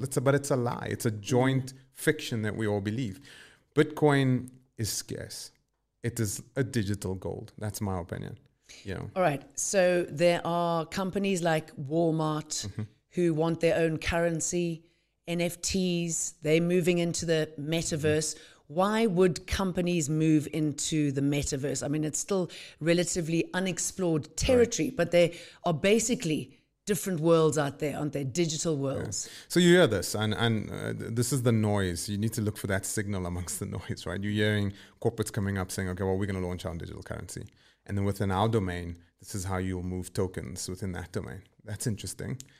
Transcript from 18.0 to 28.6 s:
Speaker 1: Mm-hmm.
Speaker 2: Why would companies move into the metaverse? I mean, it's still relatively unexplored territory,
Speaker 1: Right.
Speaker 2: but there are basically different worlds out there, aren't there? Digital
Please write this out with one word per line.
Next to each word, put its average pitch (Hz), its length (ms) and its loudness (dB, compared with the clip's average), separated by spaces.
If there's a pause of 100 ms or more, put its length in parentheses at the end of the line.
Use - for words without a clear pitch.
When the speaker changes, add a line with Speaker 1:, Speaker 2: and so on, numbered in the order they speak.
Speaker 1:
Mm-hmm. - 80 -18 (260)
Speaker 2:
Why 208 380 2
would 185 400 4
companies 175 640 0
move 156 420 4
into 151 600 0
the 135 80 -2
metaverse? 139 640 0
I 147 40 0
mean, 151 140 0
it's 151 160 -2
still 185 320 0 (300)
relatively 165 760 2
unexplored 175 840 -2
territory, 240 520 4
Speaker 1:
Right. - 80 -8
Speaker 2:
but 170 160 0
there 175 180 6 (340)
are 175 80 2
basically 190 840 0 (280)
different 185 340 -2
worlds 160 380 6
out 139 200 -2
there, 147 180 -2
aren't 147 160 -4
there? 143 120 -4
Digital 160 500 0